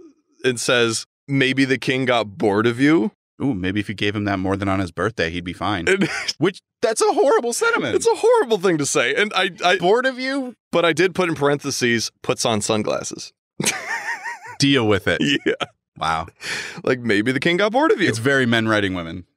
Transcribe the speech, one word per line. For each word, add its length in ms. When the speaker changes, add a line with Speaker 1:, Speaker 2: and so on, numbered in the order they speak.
Speaker 1:
and 160
says, 440
"Maybe 380
the 140
king 260
got 340
bored 300
of 120
you." 300
Speaker 2:
Ooh, 120
maybe 260
if 80
you 80
gave 180
him 100
that 140
more 180
than 120
on 100
his 140
birthday, 380
he'd 140
be 80
fine. 360
Speaker 1:
And 200
<laughs> 160
Speaker 2:
Which, 220
that's 220
a 100
horrible 400
sentiment. 440
Speaker 1:
It's 100
a 80
horrible 440
thing 200
to 80
say. 300
And 180
I, 160
I 140
Speaker 2:
"Bored 280
of 140
you?" 340
Speaker 1:
But 140
I 80
did 240
put 120
in 60
parentheses, 800
"puts 240
on 140
sunglasses." 720
<laughs> 140
Speaker 2:
Deal 280
with 220
it. 120
Speaker 1:
Yeah. 340
Speaker 2:
Wow. 280
Speaker 1:
Like, 160
"Maybe 320
the 80
king 160
got 160
bored 200
of 80
you." 80
Speaker 2:
It's 100
very 280
men 220
writing 260
women. 300